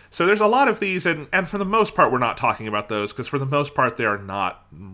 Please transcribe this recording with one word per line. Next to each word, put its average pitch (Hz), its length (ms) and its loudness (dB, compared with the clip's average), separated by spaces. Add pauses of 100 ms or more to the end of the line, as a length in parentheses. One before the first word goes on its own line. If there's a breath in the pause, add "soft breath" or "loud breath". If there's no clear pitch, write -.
So - 160 -2
there's 208 160 4
a 214 60 6
lot 254 200 4
of 220 120 0
these, 185 260 -2
and, 156 260 -2
and 180 160 0
for 208 120 -6
the 196 60 0
most 208 280 2
part, 120 180 4
we're 127 60 2
not 120 200 0
talking 113 300 -2
about 104 220 -4
those, 104 240 -2
'cause 123 140 -8
for 143 100 -4
the 135 80 -2
most 143 300 -2
part, 123 220 0
they 120 80 0
are 104 120 2
not 98 480 -6 (280)